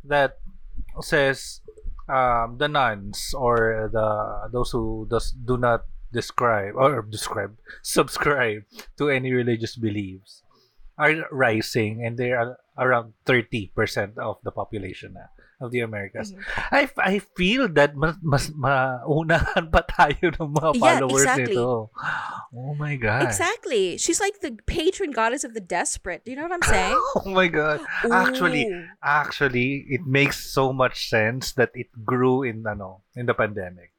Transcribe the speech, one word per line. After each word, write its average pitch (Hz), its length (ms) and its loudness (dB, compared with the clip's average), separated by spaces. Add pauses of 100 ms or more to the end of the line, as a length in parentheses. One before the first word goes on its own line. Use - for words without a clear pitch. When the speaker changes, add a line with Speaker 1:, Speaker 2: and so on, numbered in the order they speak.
Speaker 1:
that 139 380 2 (600)
says, 139 600 0 (480)
um, 120 480 2
the 147 100 0
nuns 110 720 -2
or 113 560 2
the, 107 580 -2
those 120 220 -2
who 110 360 -2
does, 113 220 0
do 123 300 -2
not 117 240 2 (260)
describe 110 640 0
or 131 300 2
describe, 104 480 -6 (180)
<laughs> - 140 -18
subscribe 127 800 0 (340)
to 143 160 2
any 127 180 0
religious 117 460 0
beliefs 101 640 -6 (560)
are 151 320 2
rising, 110 760 2
and 117 100 -6
they 123 140 0
are 123 240 0 (240)
around 120 320 2 (160)
thirty 117 480 0
percent 110 420 -2
of 113 300 -6
the - 40 -6
population 98 680 -10
na 87 80 -20 (320)
of 123 120 -10
the 123 120 -2
Americas. 110 480 -8
Speaker 2:
Mm-hmm. - 440 -6
Speaker 1:
I, 277 120 4 (120)
I 196 200 0 (160)
feel 226 320 2 (120)
that 147 160 4
mas, 156 280 -2
mas 139 280 2
maunahan 151 1200 0
pa 170 160 4
tayo 160 480 2
ng 151 200 -4
mga 160 200 4
Speaker 2:
Yeah, - 240 6
Speaker 1:
followers 135 280 4
Speaker 2:
exactly. 127 280 2
Speaker 1:
nito. 120 360 0 (640)
Oh 135 200 -8
my 147 200 -4
God. 117 280 2
Speaker 2:
Exactly. 311 760 0
She's 339 240 0
like 403 200 -2
the 247 120 -6 (120)
patron 349 440 0
goddess 233 360 0
of 226 80 -10
the 208 80 -8
desperate. 180 600 -4
Do - 80 -12
you 262 80 -8
know 302 80 -6
what 359 120 -4
I'm - 80 0
saying? 190 280 4 (120)
Speaker 1:
<laughs> 508 160 -2
Oh 196 80 -8
my 185 160 4
God. 151 320 0 (320)
Actually, 226 560 2
Speaker 2:
Ooh. 175 200 -8 (160)
Speaker 1:
actually, 139 880 0
it 131 160 -2
makes 139 360 2
so 135 280 2
much 127 400 0
sense 127 480 2
that 117 160 4
it 123 120 -8 (160)
grew 127 400 4
in, 113 240 -6
ano, 98 360 -8 (120)
in 123 120 -8
the 123 80 2
pandemic. 98 640 -4